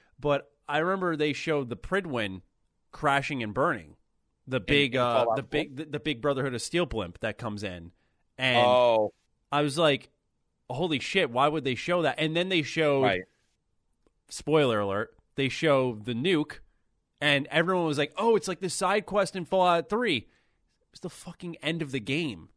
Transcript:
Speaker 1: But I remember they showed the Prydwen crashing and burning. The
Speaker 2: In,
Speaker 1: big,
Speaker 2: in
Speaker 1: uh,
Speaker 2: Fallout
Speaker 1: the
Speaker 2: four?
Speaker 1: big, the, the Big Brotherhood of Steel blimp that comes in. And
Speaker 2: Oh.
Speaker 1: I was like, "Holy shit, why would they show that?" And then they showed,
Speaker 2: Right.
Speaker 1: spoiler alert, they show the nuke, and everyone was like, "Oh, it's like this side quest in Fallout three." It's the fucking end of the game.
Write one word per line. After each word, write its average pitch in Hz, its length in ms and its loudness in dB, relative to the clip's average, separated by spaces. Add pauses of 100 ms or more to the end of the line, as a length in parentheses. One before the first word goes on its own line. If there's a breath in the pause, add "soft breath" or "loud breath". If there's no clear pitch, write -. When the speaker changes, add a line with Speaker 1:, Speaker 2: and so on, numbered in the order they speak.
(200)
Speaker 1:
But 143 300 -2 (180)
I 147 100 0
remember 175 380 0
they 147 180 0
showed 143 360 -2
the 123 60 -8
Prydwen 120 640 -4 (520)
crashing 139 500 -2
and 104 120 -6
burning. 123 420 -2 (500)
The 131 120 -4
Speaker 2:
In, 98 80 -6
Speaker 1:
big, 143 280 2
Speaker 2:
in 131 60 2
Speaker 1:
uh, 120 240 2
Speaker 2:
Fallout 113 120 0
Speaker 1:
the 113 60 -4
Speaker 2:
four? 104 80 -16
Speaker 1:
big, 151 260 -4
the, 160 80 -10
the 147 160 -10
Big 143 220 -6
Brotherhood 135 320 -2
of 117 80 -8
Steel 170 240 -2
blimp 98 340 -6
that 107 160 -6
comes 104 260 -8
in. 90 300 -10 (460)
And 123 280 4
Speaker 2:
Oh. 120 460 4 (380)
Speaker 1:
I 143 120 0
was 143 160 -2
like, 147 320 2 (600)
"Holy 147 280 -2
shit, 165 320 0
why 131 180 4
would 151 160 -2
they 131 100 0
show 175 280 0
that?" 139 160 2
And 160 180 -2
then 180 120 0
they 175 140 2
showed, 143 400 2
Speaker 2:
Right. 92 200 2 (1040)
Speaker 1:
spoiler 139 520 2
alert, 101 340 -2 (220)
they 139 120 0
show 131 540 2
the 120 120 -4
nuke, 151 440 0 (600)
and 143 300 2
everyone 170 360 2
was 147 120 0
like, 151 180 -2
"Oh, 220 200 4
it's - 120 -2
like 180 120 -8
this 185 140 -4
side 196 320 0
quest 190 300 0
in 175 80 -4
Fallout 180 440 2
three." 208 400 -2 (640)
It's - 80 -20
the 180 100 -10
fucking 170 460 -14
end 160 260 -6
of 139 100 -8
the 135 80 -4
game. 123 560 -6